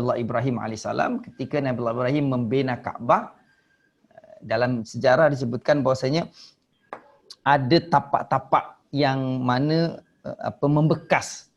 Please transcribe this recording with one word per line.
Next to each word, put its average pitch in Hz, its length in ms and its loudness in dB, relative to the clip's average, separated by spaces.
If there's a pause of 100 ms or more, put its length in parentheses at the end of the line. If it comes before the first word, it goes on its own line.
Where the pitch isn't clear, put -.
Allah 120 160 0
Ibrahim 117 400 -2
alaihissalam, 113 640 -4
ketika - 320 -8
Nabi 127 240 -2
Allah 117 160 -2
Ibrahim 139 320 0
membina 123 480 0
Kaabah, 160 560 -2 (800)
eh, - 320 -20
dalam 117 400 0
sejarah 131 480 4
disebutkan 131 480 0
bahawasanya 131 480 0 (1120)
ada 139 400 4
tapak-tapak - 960 0 (160)
yang 135 480 0
mana, 151 640 0 (160)
eh, - 240 -10
apa, - 240 -4
membekas 151 880 0